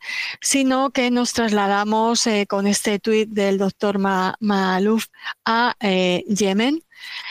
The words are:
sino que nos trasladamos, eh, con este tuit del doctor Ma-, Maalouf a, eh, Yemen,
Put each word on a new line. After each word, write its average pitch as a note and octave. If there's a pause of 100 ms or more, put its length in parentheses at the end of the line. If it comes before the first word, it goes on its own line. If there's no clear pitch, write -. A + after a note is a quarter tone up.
(420)
sino C4
que B3
nos A#3+
trasladamos, G#3+
eh, G#3
con G3
este G3+
tuit A3
del G3
doctor G3+
Ma-, F#3+
Maalouf G3+ (400)
a, A#3
eh, F#3
Yemen, G#3+ (500)